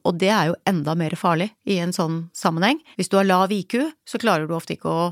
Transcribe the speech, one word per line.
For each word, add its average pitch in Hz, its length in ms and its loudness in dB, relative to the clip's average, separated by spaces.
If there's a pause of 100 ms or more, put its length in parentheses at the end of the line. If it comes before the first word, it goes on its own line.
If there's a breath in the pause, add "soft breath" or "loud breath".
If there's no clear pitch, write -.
og 180 140 -2
det 190 160 2
er 180 140 2
jo 170 80 0 (100)
enda 160 320 0
mer 160 140 -2
farlig 175 400 0 (160)
i 202 100 2
en 175 160 -2
sånn 165 300 -2 (100)
sammenheng. 190 460 0 (180 loud breath)
Hvis 185 120 -4
du 196 80 4
har 196 100 4
lav 185 260 4
I 208 60 0 (100)
Q, 285 220 0 (160)
så - 100 -6
klarer 175 300 2
du 165 80 -4
ofte 165 200 -6
ikke - 140 -6
å 165 220 0